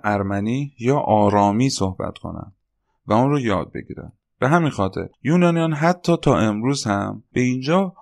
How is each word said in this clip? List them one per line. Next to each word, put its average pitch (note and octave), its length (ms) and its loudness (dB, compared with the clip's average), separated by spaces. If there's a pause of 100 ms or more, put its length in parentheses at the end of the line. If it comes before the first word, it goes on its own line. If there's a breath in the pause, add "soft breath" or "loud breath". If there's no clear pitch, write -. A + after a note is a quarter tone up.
ارمنی G#2 720 -2
یا B2+ 200 2
آرامی G#2 720 4
صحبت - 480 -4
کنن - 340 -12 (540)
و G2+ 60 -4
اون B2+ 180 2
رو D3 100 0
یاد G2 320 -2
بگیرن. - 400 -12 (260)
به B2+ 100 0
همین D#3+ 220 2
خاطر F#2+ 380 -4 (140)
یونانیان E3 500 2
حتی E3+ 500 0
تا C3+ 160 4
امروز A2 460 -2
هم G2+ 380 -4 (100)
به - 80 -2
اینجا C3+ 600 0